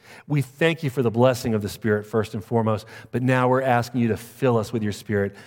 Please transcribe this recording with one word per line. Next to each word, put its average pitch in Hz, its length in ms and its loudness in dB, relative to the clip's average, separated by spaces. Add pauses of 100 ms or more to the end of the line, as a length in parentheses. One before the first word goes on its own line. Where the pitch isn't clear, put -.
(280)
We 147 140 0
thank 165 420 -2
you 139 60 -2
for 135 120 -2
the 117 100 0
blessing 120 420 2
of 104 80 0
the 98 80 -6
Spirit 104 360 -2
first 107 280 -2
and 104 100 -8
foremost, 110 420 -2 (260)
but 123 100 -4
now 127 260 2
we're 127 140 2
asking 120 400 0
you 113 80 2
to 101 80 0
fill 123 400 0
us 107 160 -4
with 110 100 -2
your 104 80 -2
Spirit 101 440 -4 (120)